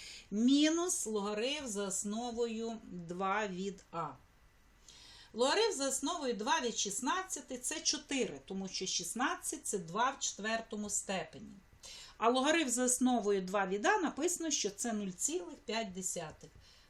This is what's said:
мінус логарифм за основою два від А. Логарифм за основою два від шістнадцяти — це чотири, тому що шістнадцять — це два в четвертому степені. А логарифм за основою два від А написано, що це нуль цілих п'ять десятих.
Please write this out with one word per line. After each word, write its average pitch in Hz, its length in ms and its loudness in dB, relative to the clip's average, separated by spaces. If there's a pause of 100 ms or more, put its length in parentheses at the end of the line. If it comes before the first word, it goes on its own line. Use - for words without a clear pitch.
(320)
мінус 302 760 4
логарифм 220 640 -2
за 202 200 -2
основою 226 960 -4
два 190 640 -2
від 185 440 -6
А. 165 160 -4 (1300)
Логарифм 320 440 4
за 269 120 0
основою 277 440 0
два 262 280 2
від 240 160 -2
шістнадцяти — 294 880 -2
це 311 160 -4
чотири, 247 680 -2
тому 190 220 -6
що 185 180 -6
шістнадцять — 277 840 -2
це 208 100 -2
два 185 320 0
в 269 100 -4
четвертому 214 680 -4
степені. - 640 -4 (640)
А 220 120 4
логарифм 269 400 6
за 247 140 2
основою 240 580 4
два 190 260 2
від 202 180 0
А 415 120 6
написано, 330 540 0
що - 180 0
це 233 240 -2
нуль 208 180 -2
цілих 302 440 -4 (100)
п'ять 214 280 -4
десятих. 170 560 -6 (400)